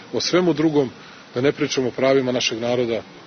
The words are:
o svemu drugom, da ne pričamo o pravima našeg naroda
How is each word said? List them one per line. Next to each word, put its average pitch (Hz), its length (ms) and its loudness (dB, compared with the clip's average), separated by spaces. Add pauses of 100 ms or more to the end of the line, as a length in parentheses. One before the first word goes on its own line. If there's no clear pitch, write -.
(120)
o 170 80 -2
svemu 175 320 2
drugom, 147 380 2 (440)
da 123 60 -2
ne 143 120 2
pričamo 135 360 -2
o - 20 -2
pravima 131 420 2
našeg 120 280 -2
naroda 120 400 -2 (260)